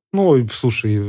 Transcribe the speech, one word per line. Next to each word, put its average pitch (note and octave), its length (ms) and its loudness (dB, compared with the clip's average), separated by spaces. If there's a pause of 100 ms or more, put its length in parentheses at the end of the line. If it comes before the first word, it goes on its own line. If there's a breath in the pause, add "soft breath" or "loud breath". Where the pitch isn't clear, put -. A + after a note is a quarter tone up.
(120)
Ну, E3 400 2
слушай, A2 440 -2 (120)